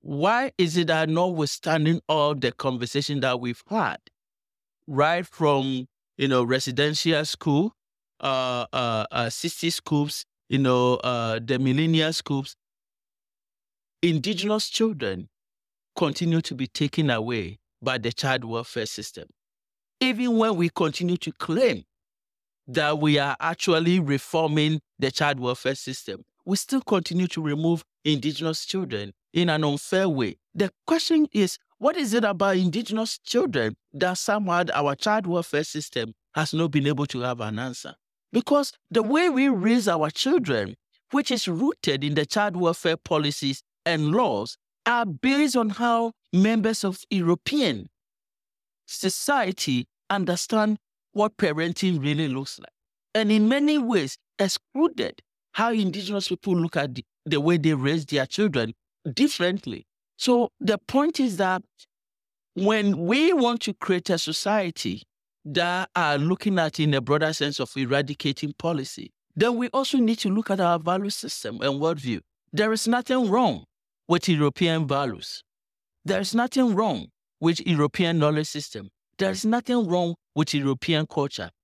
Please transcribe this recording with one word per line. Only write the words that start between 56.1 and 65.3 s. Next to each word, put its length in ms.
people 260
look 220
at 180
the, 100
the 160
way 160
they 160
raise 320
their 200
children 480
differently. 760
So 320
the 180
point 420
is 180
that 260
when 440
we 360
want 280
to 120
create 360
a 80
society 840